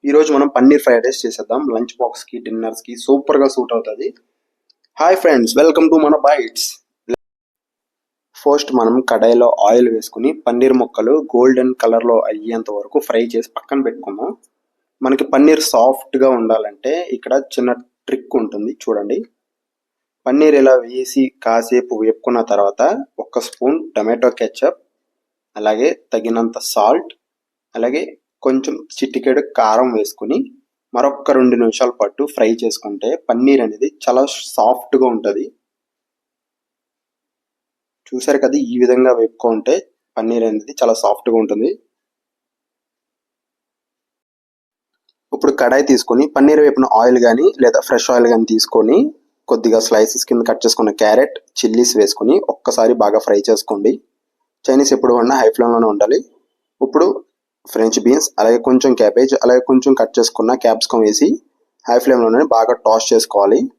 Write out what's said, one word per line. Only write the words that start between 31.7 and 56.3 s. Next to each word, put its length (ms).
పాటు 240
ఫ్రై 140
చేసుకుంటే 460
పన్నీర్ 360
అనేది 240
చాలా 180
సాఫ్ట్‌గా 600
ఉంటది. 300
చూసారు 360
కదా, 120
ఈ 100
విధంగా 360
వేపుకుంటే 560
పన్నీర్ 320
అనేది 320
చాలా 220
సాఫ్ట్‌గా 400
ఉంటుంది. 280
ఇప్పుడు 200
కడాయి 300
తీసుకొని 340
పన్నీర్ 260
వేపిన 240
ఆయిల్ 240
కానీ 200
లేదా 240
ఫ్రెష్ 260
ఆయిల్ 180
కానీ 220
తీసుకొని 440
కొద్దిగా 380
స్లైసెస్ 420
కింద 200
కట్ 160
చేసుకున్న 260
క్యారెట్, 340
చిల్లీస్ 400
వేసుకొని 360
ఒక్కసారి 400
బాగా 220
ఫ్రై 120
చేసుకోండి. 440
చైనీస్ 300
ఎప్పుడు 200
వండినా 240
హై 160
ఫ్లేమ్‌లోనే 360
ఉండాలి. 260